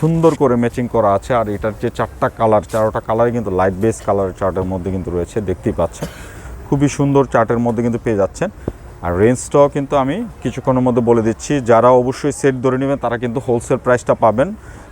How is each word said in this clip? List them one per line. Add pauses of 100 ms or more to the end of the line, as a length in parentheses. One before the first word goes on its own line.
সুন্দর
করে
ম্যাচিং
করা
আছে।
আর
এটার (100)
যে
চারটা
কালার,
চারোটা
কালারই
কিন্তু
লাইট
বেস
কালার
চার্টের
মধ্যে
কিন্তু
রয়েছে,
দেখতেই
পাচ্ছেন। (600)
খুবই
সুন্দর
চার্টের
মধ্যে
কিন্তু
পেয়ে
যাচ্ছেন। (520)
আর
রেঞ্জটাও
কিন্তু
আমি (180)
কিছুক্ষণের
মধ্যে
বলে
দিচ্ছি।
যারা
অবশ্যই
সেট
ধরে
নেবেন,
তারা
কিন্তু
হোলসেল
প্রাইসটা
পাবেন। (380)